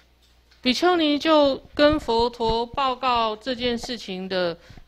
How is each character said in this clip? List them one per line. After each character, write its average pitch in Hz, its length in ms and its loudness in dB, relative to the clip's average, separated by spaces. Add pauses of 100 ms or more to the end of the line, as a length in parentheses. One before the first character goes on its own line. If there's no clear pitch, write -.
(600)
比 254 120 2
丘 349 220 2
尼 294 240 2
就 294 380 4 (160)
跟 294 260 4
佛 233 300 0
陀 233 360 -2
报 254 300 -4
告 233 400 -2
这 254 180 -6
件 240 240 -4
事 233 200 -10
情 190 320 -10
的 180 280 -2 (300)